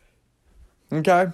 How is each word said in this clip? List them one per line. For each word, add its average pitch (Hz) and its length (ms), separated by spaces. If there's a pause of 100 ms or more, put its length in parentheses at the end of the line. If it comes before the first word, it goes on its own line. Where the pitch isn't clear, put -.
(920)
Okay? 175 400